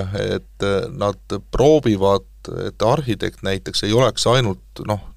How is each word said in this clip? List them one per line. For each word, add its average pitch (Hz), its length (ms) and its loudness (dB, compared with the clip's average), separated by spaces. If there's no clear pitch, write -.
et, - 160 -14
äh, 98 300 0
nad 101 460 -4
proovivad, 110 800 4
et 98 180 -6
arhitekt 120 560 -2
näiteks 98 420 -4
ei 104 100 0
oleks 117 360 2
ainult, 117 560 -2
noh, 107 320 -6